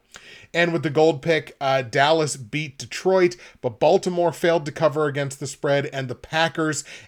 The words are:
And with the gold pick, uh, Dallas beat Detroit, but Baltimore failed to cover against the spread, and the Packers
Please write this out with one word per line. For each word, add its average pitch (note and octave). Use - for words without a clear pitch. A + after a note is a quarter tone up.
And E3+
with E3
the D#3
gold D#3
pick, D#3+
uh, C3+
Dallas C#3+
beat C#3+
Detroit, F3+
but A#2+
Baltimore F3
failed E3
to D3+
cover D3+
against C#3
the C#3+
spread, C#3+
and C3+
the B2
Packers D#3+